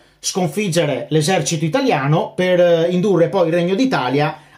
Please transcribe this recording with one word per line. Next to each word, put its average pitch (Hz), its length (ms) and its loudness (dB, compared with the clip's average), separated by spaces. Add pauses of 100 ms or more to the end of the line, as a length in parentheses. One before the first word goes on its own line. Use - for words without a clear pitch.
(240)
sconfiggere 160 880 -2
l'esercito 160 560 0
italiano, 170 720 0
per, 180 240 2
eh, 170 320 4
indurre 180 360 2
poi 180 200 0
il 160 60 -2
Regno 175 200 0
d'Italia 151 640 -2 (200)